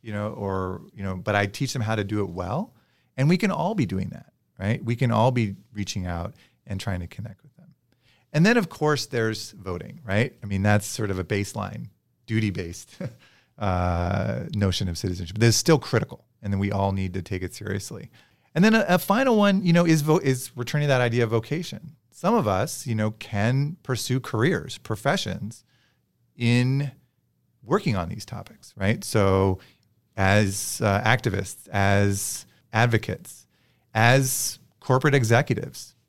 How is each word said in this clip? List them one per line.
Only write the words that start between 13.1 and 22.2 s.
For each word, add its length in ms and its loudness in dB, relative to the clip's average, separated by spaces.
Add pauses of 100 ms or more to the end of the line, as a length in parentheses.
<laughs> 300 -20
uh, 840 0 (100)
notion 340 0
of 80 -6
citizenship. 420 -6
That's 180 4
still 220 4
critical, 460 -2 (160)
and 120 -4
then 80 0
we 100 0
all 220 0
need 220 -4
to 80 -6
take 200 -6
it 100 -8
seriously. 580 -10 (440)
And 100 4
then 100 6
a, 140 4
a 100 4
final 380 2
one, 280 4
you 80 4
know, 120 6
is 180 4
vo-, 160 4
is 380 -2
returning 300 -2
that 140 4
idea 240 2
of 60 -2
vocation. 680 -4 (160)
Some 220 0